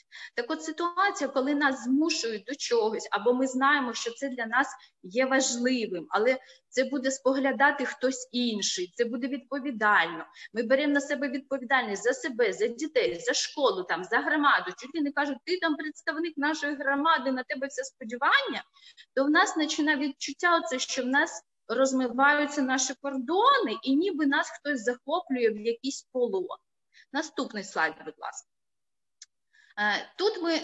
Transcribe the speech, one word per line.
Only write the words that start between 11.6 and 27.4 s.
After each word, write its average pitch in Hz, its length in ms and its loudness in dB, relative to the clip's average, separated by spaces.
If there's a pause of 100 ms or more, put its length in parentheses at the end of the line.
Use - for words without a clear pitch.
за 240 100 2
себе, 233 400 0
за 202 140 -2
дітей, 233 540 -2
за 254 140 -2
школу, 220 480 0
там, 180 220 -4
за 226 140 0
громаду. 269 600 2
Чуть 254 160 -14
ли 330 60 -2
не 285 120 0
кажуть: 285 320 -2
"Ти 359 140 -2
там 320 180 0
представник 311 600 -6
нашої 294 400 -2
громади, 277 560 2
на 262 100 -2
тебе 277 240 -6
все 269 180 -8
сподівання", 269 800 0 (500)
то 269 100 2
в 285 60 2
нас 370 240 4
починає 302 420 0
відчуття 302 600 0
оце, 330 220 -2
що - 240 -4
в 254 40 -2
нас 285 360 0 (260)
розмиваються 269 920 2
наші 262 400 0
кордони, 294 800 2
і 269 140 2
ніби 311 300 2
нас 294 240 2
хтось 277 320 -4
захоплює 247 680 0
в 208 100 -6
якийсь 233 520 -4
полон. 220 460 -2 (540)
Наступний 269 520 -6